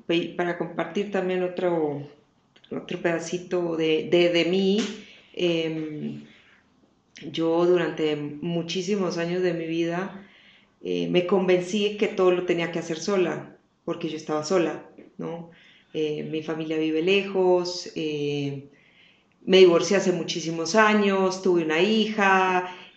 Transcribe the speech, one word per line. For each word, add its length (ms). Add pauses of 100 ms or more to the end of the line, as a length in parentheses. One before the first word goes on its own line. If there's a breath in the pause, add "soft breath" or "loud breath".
y 200
para 280
compartir 540
también 320
otro, 640 (640)
otro 320
pedacito 760
de, 340
de, 180
de 160
mí, 360 (520 loud breath)
em, 920 (1080 loud breath)
yo 340
durante 500
muchísimos 1040
años 240
de 120
mi 140
vida, 540 (600 loud breath)
eh, 260
me 160
convencí 720
que 120
todo 220
lo 140
tenía 260
que 80
hacer 200
sola, 560 (300)
porque 240
yo 80
estaba 260
sola, 400 (340)
¿no? 320 (440 soft breath)
Eh, 360
mi 140
familia 340
vive 240
lejos, 960
eh, 720 (800 soft breath)
me 140
divorcié 360
hace 160
muchísimos 640
años, 680
tuve 220
una 180
hija, 880 (280 loud breath)